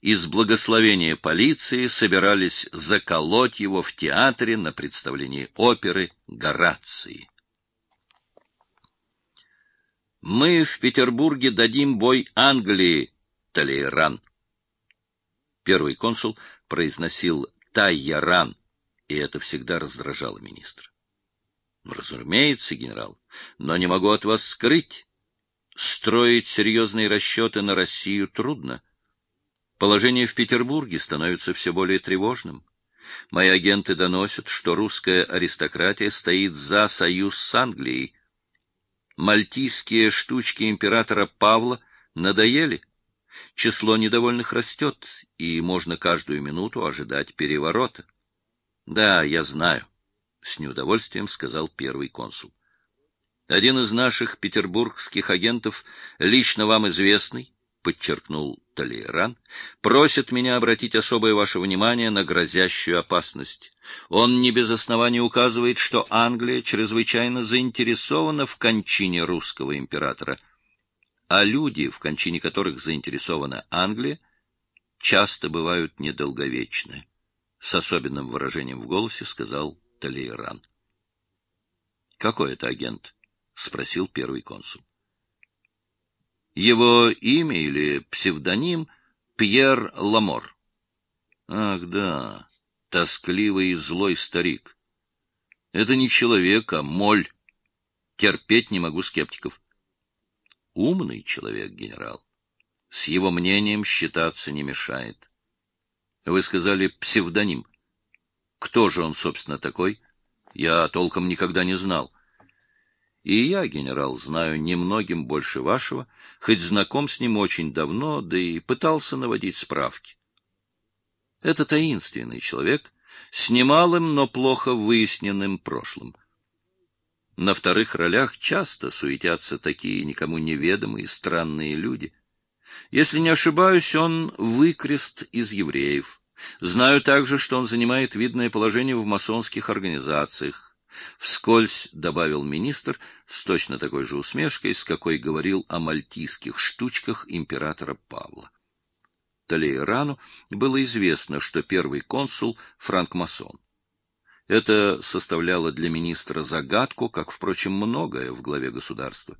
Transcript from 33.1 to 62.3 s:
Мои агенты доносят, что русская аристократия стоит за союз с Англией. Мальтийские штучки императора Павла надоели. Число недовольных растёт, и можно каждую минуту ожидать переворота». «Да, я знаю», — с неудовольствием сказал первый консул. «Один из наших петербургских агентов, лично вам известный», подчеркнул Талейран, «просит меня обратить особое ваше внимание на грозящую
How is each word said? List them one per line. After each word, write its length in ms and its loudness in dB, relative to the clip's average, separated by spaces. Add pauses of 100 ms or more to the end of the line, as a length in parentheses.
Мои 160 4
агенты 480 4
доносят, 520 -2
что 280 -2
русская 480 2
аристократия 840 -2
стоит 440 0
за 340 2
союз 500 0
с 180 0
Англией. 580 -2 (1000)
Мальтийские 960 2
штучки 580 -2
императора 560 0
Павла 540 2 (360)
надоели. 680 2 (720)
Число 420 2
недовольных 560 0
растёт, 540 -4 (300)
и 240 -4
можно 360 -2
каждую 440 -2
минуту 440 -6
ожидать 480 -6
переворота». 720 -2 (800)
«Да, 380 4
я 180 0
знаю», — 460 0 (540)
с 180 -4
неудовольствием 680 -4
сказал 420 -6
первый 400 -8
консул. 440 -14 (960)
«Один 280 6
из 120 2
наших 460 0
петербургских 920 -2
агентов, 540 0 (360)
лично 480 4
вам 200 4
известный», 680 2 (280)
подчеркнул 840 -6 (120)
Талейран, 600 -4 (440)
«просит 500 4
меня 240 0
обратить 400 0
особое 380 2
ваше 260 0
внимание 520 0
на 120 0
грозящую 760 0